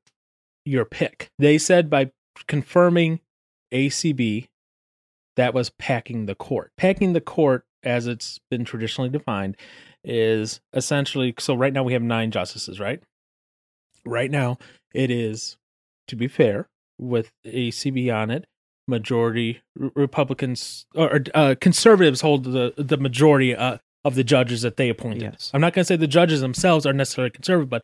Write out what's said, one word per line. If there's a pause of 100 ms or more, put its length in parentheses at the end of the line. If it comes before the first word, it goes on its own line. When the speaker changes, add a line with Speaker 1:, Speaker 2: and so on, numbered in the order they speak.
(640)
Speaker 1:
your
pick. (100)
They
said
by (360)
confirming (500)
A
C
B, (880)
that
was
packing
the
court.
Packing
the
court, (180)
as
it's (100)
been
traditionally
defined, (480)
is (140)
essentially,
so
right
now
we
have
nine
justices,
right? (1040)
Right
now, (360)
it
is, (500)
to
be
fair, (320)
with (140)
A
C
B
on
it, (420)
majority (180)
R-,
Republicans, (100)
or,
or, (140)
uh,
conservatives
hold
the,
the
majority,
uh, (260)
of
the
judges
that
they
appointed.
Speaker 2:
Yes.
Speaker 1:
I'm
not
gonna
say
the
judges
themselves
are
necessarily
conservative,
but